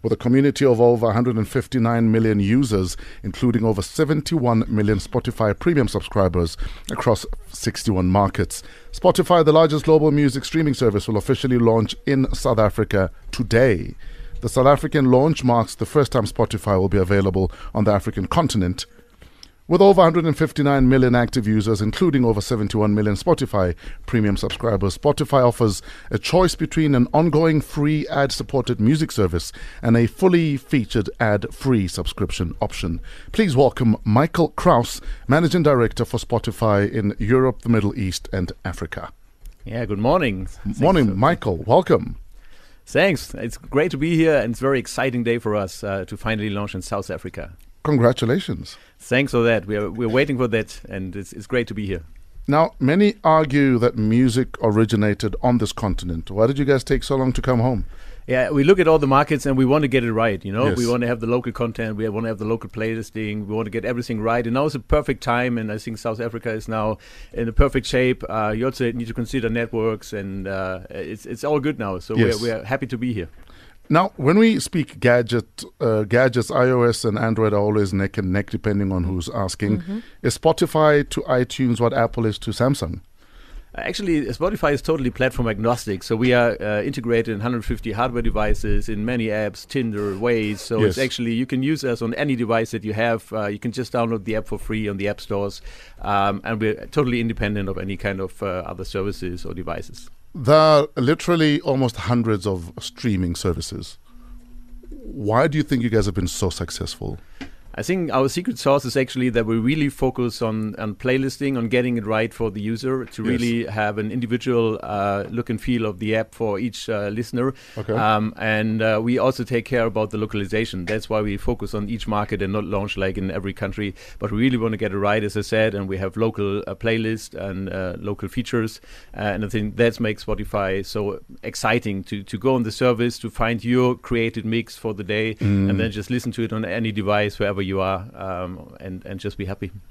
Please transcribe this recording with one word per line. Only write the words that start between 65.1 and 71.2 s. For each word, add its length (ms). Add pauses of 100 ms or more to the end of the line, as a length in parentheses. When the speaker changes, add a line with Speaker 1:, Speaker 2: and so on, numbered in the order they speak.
Speaker 2:
time, 340
and 140
I 60
think 200
South 220
Africa 320
is 160
now 300 (340)
in 160
a 60
perfect 340
shape. 420
Uh, 260
you 100
also 260
need 160
to 60
consider 360
networks, 600
and, 380
uh, 400
it's, 360